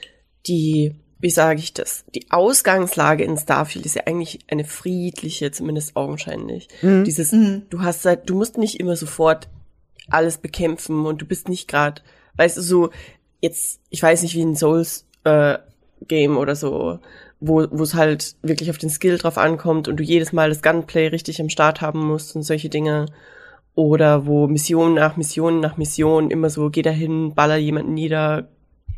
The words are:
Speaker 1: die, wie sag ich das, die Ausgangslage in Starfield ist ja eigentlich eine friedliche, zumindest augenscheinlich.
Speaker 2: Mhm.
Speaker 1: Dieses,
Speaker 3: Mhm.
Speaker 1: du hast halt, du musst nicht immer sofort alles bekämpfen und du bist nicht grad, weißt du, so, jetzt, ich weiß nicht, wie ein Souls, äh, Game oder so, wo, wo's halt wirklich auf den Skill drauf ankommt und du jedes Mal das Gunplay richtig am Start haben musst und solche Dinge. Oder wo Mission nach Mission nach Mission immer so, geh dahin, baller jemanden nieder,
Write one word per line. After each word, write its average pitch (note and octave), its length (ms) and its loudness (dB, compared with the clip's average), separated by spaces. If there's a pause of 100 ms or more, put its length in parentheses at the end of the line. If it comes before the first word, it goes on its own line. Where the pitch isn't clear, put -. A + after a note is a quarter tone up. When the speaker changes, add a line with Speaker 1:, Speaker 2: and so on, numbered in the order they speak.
(460)
Speaker 1:
die, D#3 480 0 (260)
wie F3 100 -2
sag D#3+ 280 4
ich D#3 160 -10
das, - 300 -10 (100)
die - 180 -12
Ausgangslage F3+ 920 2
in D#3 140 -2
Starfield D3+ 480 -2
ist D3+ 100 -6
ja - 120 -4
eigentlich E3 320 -6 (100)
eine D3+ 160 -4
friedliche, E3 840 -6
zumindest D3+ 440 -6
augenscheinlich. - 720 -8 (140)
Speaker 2:
Mhm. F#3+ 240 6
Speaker 1:
Dieses, D#3 260 -2
Speaker 3:
Mhm. G3+ 380 4
Speaker 1:
du F3 120 -8
hast F3 240 -4
halt, F3 240 2
du F3+ 60 -2
musst A3 220 -2
nicht G#3+ 240 -2
immer F3 160 -2
sofort D#3+ 500 0 (600)
alles D#3+ 280 2
bekämpfen D#3+ 680 -4
und D#3 160 -6
du D3+ 40 -12
bist - 220 -8
nicht F3+ 220 -8
grad, D3 340 -2 (320)
weißt E3+ 220 2
du, - 40 -8
so, F3 280 2 (500)
jetzt, - 400 -6 (100)
ich - 140 -6
weiß E3+ 180 6
nicht, E3+ 140 -4
wie E3 80 0
ein D#3+ 140 0
Souls, E3 480 0 (180)
äh, D3 340 4 (520)
Game D3 260 2
oder C#3+ 220 -2
so, D3+ 420 -4 (400)
wo, D#3 320 2
wo's D3+ 220 -2
halt D#3 480 0
wirklich D#3 280 -2
auf D#3+ 80 -6
den D#3 120 -6
Skill F3 280 0
drauf E3 200 -2
ankommt D#3+ 500 0
und - 80 -4
du D#3 80 -4
jedes D#3+ 300 2
Mal D#3+ 160 2
das D3+ 120 -4
Gunplay D#3+ 460 2
richtig E3 320 -6
am D#3 100 -4
Start D#3 300 2
haben D#3 260 -2
musst D3+ 300 -4
und D#3 80 -6
solche D#3 260 -4
Dinge. D3+ 360 -2 (680)
Oder D3+ 520 4
wo D3 220 4
Mission E3 460 2
nach D#3 240 2
Mission E3 420 0
nach D3+ 160 -2
Mission D#3 560 2
immer D#3+ 180 0
so, D3+ 200 -2
geh D#3 120 -2
dahin, D#3+ 540 -2
baller D3+ 220 2
jemanden D3+ 360 -2
nieder, D#3 540 -2 (500)